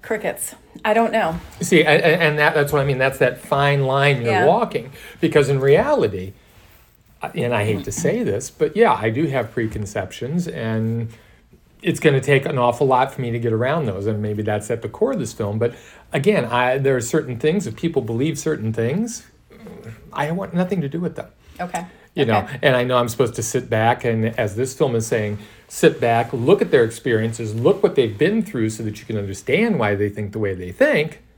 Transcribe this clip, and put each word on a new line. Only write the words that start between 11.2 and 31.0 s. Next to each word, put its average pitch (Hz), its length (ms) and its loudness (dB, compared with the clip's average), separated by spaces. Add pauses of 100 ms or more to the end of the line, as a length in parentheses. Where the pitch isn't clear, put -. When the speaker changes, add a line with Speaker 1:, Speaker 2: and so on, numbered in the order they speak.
Speaker 2:
it's - 180 -2
gonna 139 200 4
take 139 260 2
an 139 120 -2
awful 120 300 2
lot 131 260 2
for - 60 -10
me 120 100 -4
to 117 80 -2
get 117 140 0
around 131 340 0
those, 98 200 -4
and 107 140 -2
maybe 107 220 -4
that's 107 300 -2
at 113 100 -6
the 107 60 -8
core 233 240 0
of 220 80 -4
this 113 120 -6
film. 107 280 -4
But 120 120 0 (400)
again, 143 340 2
I, 123 320 2
there 135 180 2
are 123 40 0
certain 127 380 -4
things, 156 300 0
if 107 80 -10
people 165 260 -2
believe 123 380 -2
certain 110 320 -4
things, 160 520 -2 (880)
I 147 200 -4
want 180 200 -6
nothing 180 280 -2
to 139 80 -2
do 160 120 -6
with 175 140 -6
them. - 140 -12 (320)
Speaker 1:
Okay. 180 260 -8 (280)
Speaker 2:
You 139 100 2
Speaker 1:
Okay. 117 80 0
Speaker 2:
know, 104 140 2 (140)
and 135 160 4
I 123 80 2
know 127 140 2
I'm 120 100 2
supposed 120 280 -2
to 107 60 -6
sit - 280 -4
back 117 340 2
and, 113 340 0
as 104 180 -2
this 131 180 -4
film 131 220 0
is 110 100 -2
saying, 104 320 -2 (300)
sit - 300 2
back, 117 340 2
look 139 280 2
at - 100 0
their 127 140 6
experiences, 110 680 -2
look 151 280 2
what 175 120 4
they've 107 240 2
been 208 240 2
through 110 260 -2
so 110 140 -8
that 107 180 -6
you - 60 -20
can 113 100 -6
understand 135 640 -2
why 104 160 0
they 101 160 0
think 104 220 -8
the 110 60 -8
way 98 160 -2
they 90 180 -10
think. 190 500 0 (160)